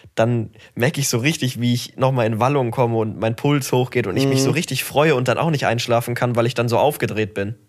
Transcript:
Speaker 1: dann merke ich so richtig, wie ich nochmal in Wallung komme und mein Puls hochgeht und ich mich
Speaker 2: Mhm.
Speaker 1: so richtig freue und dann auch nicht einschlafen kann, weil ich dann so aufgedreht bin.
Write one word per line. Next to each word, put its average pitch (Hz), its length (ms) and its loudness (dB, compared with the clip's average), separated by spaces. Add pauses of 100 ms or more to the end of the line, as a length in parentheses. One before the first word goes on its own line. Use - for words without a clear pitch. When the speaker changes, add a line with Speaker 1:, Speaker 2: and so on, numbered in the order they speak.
(140)
Speaker 1:
dann 117 360 0 (240)
merke 131 240 0
ich 135 120 -2
so 120 80 0
richtig, 131 420 -2
wie 120 140 2
ich - 240 -6
nochmal 127 280 2
in 110 140 0
Wallung 139 300 2
komme 117 260 0
und 110 220 -2
mein 113 180 -2
Puls 143 340 0
hochgeht 123 360 0
und 92 100 -4
ich 135 100 2
mich 135 140 2
Speaker 2:
Mhm. 135 40 2
Speaker 1:
so 131 60 2
richtig 135 320 -2
freue 151 320 2
und 127 140 0
dann 117 80 2
auch 160 140 0
nicht 139 160 0
einschlafen 117 480 0
kann, 123 220 -2
weil 117 100 2
ich 123 80 -2
dann 120 160 0
so 110 80 2
aufgedreht 107 560 0
bin. 104 200 -6 (140)